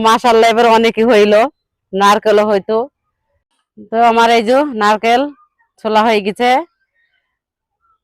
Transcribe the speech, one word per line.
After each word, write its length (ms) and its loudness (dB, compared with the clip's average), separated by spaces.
মাশাআল্লাহ 480 2
এবার 140 2
অনেকই 340 -2
হইল, 220 2
নারকেলও 560 0
হয়তো। 280 -2
তো 80 -8
আমার 160 0
এই 100 -2
যে 100 0
নারকেল 400 0
ছোলা 260 -2
হয়ে 200 0
গেছে, 240 -4